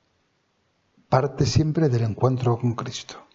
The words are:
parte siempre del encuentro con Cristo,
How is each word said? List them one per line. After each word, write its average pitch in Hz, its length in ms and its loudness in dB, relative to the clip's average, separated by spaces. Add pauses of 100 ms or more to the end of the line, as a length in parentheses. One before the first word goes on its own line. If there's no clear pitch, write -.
(1120)
parte 135 340 0
siempre 156 440 2
del 120 160 2
encuentro 120 540 0
con 120 160 0
Cristo, - 600 -12